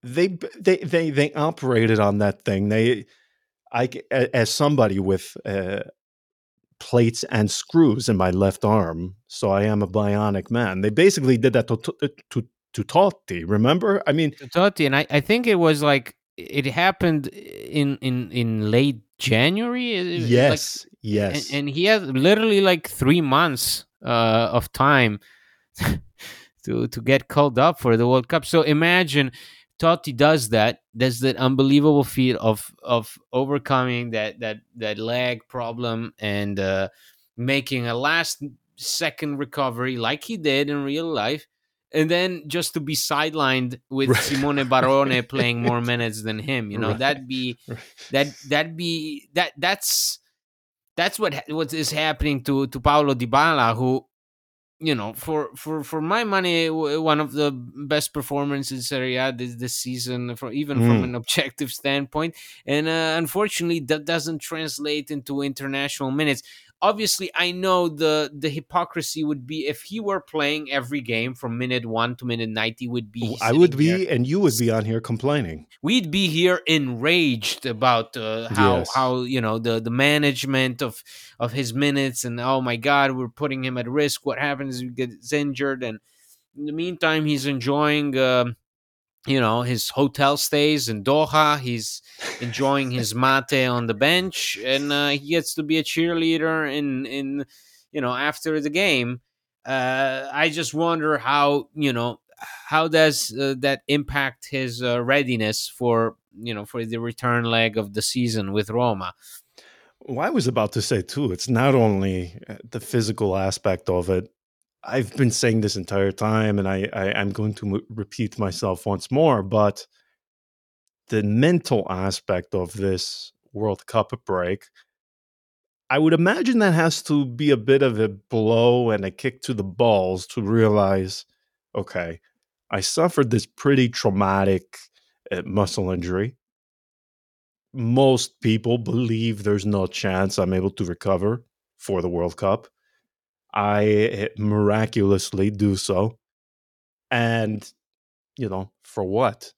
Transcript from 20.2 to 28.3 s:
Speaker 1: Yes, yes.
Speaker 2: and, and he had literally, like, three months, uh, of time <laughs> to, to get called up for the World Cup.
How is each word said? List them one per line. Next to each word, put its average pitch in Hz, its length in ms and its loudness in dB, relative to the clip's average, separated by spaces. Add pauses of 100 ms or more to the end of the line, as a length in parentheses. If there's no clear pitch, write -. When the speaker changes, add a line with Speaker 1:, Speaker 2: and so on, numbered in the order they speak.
Speaker 1:
Yes, 120 560 2 (180)
yes. 104 480 -2
Speaker 2:
and, 143 80 -2
and 143 100 -4
he 156 160 -2
had 214 160 4 (160)
literally, 208 420 4
like, 185 300 2
three 160 320 4
months, 143 640 0 (180)
uh, 113 480 4
of - 220 0
time 131 460 4 (600)
<laughs> - 880 -6
to, 117 220 -2
to 117 140 -8
get 135 260 2
called 143 320 2
up 160 200 4
for 117 180 4
the 120 100 4
World 127 200 4
Cup. 160 180 -2